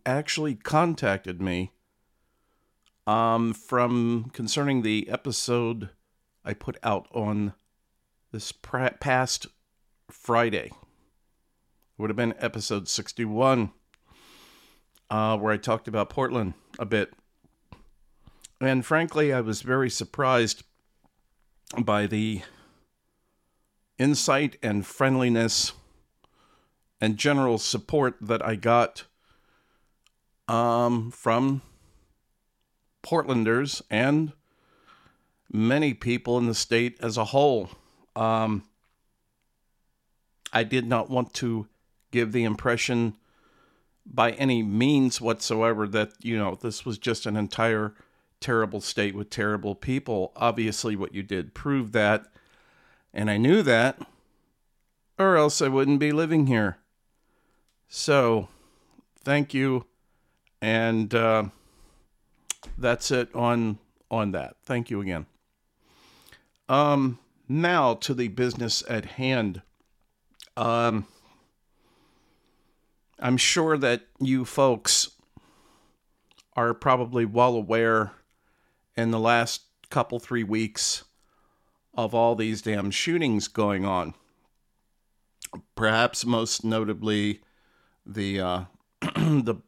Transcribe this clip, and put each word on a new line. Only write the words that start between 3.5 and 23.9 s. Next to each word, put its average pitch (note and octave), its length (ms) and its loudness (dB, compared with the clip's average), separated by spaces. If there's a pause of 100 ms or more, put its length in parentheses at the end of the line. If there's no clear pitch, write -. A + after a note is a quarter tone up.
from A#2+ 800 0
concerning C3 480 -2
the G#2+ 260 0
episode A#2 800 -4 (560)
I - 80 -6
put - 300 -10
out G#2+ 320 -2
on G#2 400 -4 (760)
this - 220 -12
pra-, - 480 -4
past B2+ 460 0 (640)
Friday. A2+ 560 0
It - 60 -18 (1200)
would G#2+ 140 -4
have G#2 80 -4
been A#2 200 -2
episode G#2+ 500 -6
sixty-one, A#2 840 -2 (1400)
uh, G#2+ 300 0
where G#2+ 160 2
I - 20 -2
talked A2+ 320 -4
about G#2+ 220 -2
Portland A#2+ 420 -2 (260)
a A#2+ 60 -6
bit. G#2 300 -2 (1500)
And C3 240 2
frankly, D#3 480 2
I C3 80 0
was A2 220 -4
very B2+ 260 0
surprised A#2+ 720 0 (1160)
by G#2 280 2
the G#2+ 360 -2 (1600)